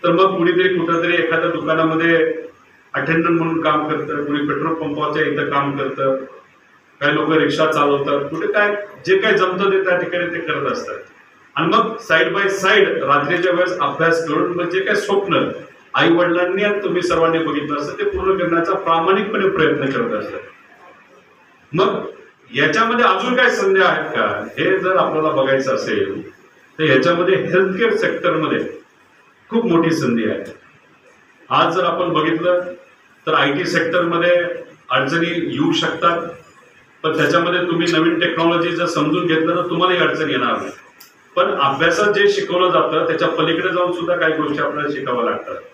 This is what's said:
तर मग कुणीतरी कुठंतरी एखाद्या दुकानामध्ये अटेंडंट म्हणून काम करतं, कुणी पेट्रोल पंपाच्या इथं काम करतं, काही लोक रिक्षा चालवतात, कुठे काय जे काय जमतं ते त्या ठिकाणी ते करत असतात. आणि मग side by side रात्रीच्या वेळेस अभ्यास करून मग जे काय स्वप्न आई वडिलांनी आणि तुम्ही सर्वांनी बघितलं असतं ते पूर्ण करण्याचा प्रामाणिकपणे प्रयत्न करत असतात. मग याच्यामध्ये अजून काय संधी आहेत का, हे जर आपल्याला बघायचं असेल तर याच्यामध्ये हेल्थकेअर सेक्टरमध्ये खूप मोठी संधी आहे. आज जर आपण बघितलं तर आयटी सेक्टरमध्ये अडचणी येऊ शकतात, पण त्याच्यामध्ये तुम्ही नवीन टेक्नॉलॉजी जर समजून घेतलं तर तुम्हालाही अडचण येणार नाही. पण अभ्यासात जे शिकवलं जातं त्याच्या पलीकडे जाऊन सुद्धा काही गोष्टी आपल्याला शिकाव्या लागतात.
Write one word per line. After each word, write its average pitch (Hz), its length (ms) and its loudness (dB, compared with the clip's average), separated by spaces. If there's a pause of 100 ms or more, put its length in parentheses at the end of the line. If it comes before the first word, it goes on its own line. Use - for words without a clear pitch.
तर - 80 2
मग 190 260 4
कुणीतरी 175 320 2 (100)
कुठंतरी 170 360 0
एखाद्या 165 360 0
दुकानामध्ये 160 840 0 (600)
अटेंडंट 165 440 0
म्हणून 160 220 -2
काम 151 280 0
करतं, 147 360 -4
कुणी 143 220 -2
पेट्रोल 160 280 -2
पंपाच्या 151 500 -2
इथं 147 260 -2
काम 139 280 -2
करतं, 135 360 0 (880)
काही 147 140 0
लोक 156 180 0
रिक्षा 156 340 2
चालवतात, 143 540 2 (100)
कुठे 202 220 -4
काय 208 220 2 (320)
जे 190 120 4
काय 180 180 2
जमतं 185 360 2
ते 190 120 2
त्या 180 140 2
ठिकाणी 175 360 -2
ते 165 60 -6
करत 143 320 -4
असतात. 110 220 -8 (640)
आणि 165 200 2
मग - 140 2 (200)
side 165 260 4
by 202 100 0 (140)
side 190 440 4
रात्रीच्या 165 480 2
वेळेस 175 260 0
अभ्यास 165 500 0
करून 170 280 0
मग 175 120 -2
जे 185 120 -2
काय 208 140 0
स्वप्न 196 480 0 (520)
आई 156 180 4
वडिलांनी 175 520 0
आणि 202 180 0
तुम्ही 175 200 -2
सर्वांनी 165 360 2
बघितलं 143 380 -4
असतं - 220 -6
ते 208 60 -2
पूर्ण 185 340 0
करण्याचा 170 360 0
प्रामाणिकपणे 185 760 0
प्रयत्न 143 420 0
करत 117 280 -2
असतात. - 220 -8 (1300)
मग - 280 2 (540)
याच्यामध्ये 214 500 2
अजून 247 320 2
काय 254 140 4
संधी 190 300 2
आहेत - 360 2
का, 107 100 0 (320)
हे 180 200 2
जर 185 180 0
आपल्याला 156 340 0
बघायचं 135 440 0
असेल - 540 -4 (500)
तर 156 60 0
याच्यामध्ये 170 520 4
हेल्थकेअर 190 600 0
सेक्टरमध्ये 156 680 -2 (840)
खूप 233 140 2
मोठी 165 260 4
संधी 117 340 0
आहे. - 280 -4 (1000)
आज 165 260 2
जर 185 80 0
आपण 175 240 -2
बघितलं 165 520 0 (640)
तर 156 80 0
आयटी 143 300 0
सेक्टरमध्ये 170 680 0 (580)
अडचणी 147 380 0
येऊ 151 440 0
शकतात, - 460 0 (840)
पण 160 140 -2
त्याच्यामध्ये 170 500 2
तुम्ही 165 260 0
नवीन 165 280 2
टेक्नॉलॉजी 165 500 0
जर 170 160 -2
समजून 160 400 0
घेतलं 160 300 0
तर 175 140 -2
तुम्हालाही 175 300 2
अडचण 156 300 0
येणार 113 260 -2
नाही. 95 140 -8 (640)
पण 180 240 2
अभ्यासात 143 520 2
जे 202 160 4
शिकवलं 180 420 0
जातं 156 360 2
त्याच्या 165 220 0
पलीकडे 165 400 0
जाऊन 180 240 0
सुद्धा 170 240 -2
काही 160 160 0
गोष्टी 147 260 -2
आपल्याला 147 340 -4
शिकाव्या 127 320 -4
लागतात. 101 300 -4 (200)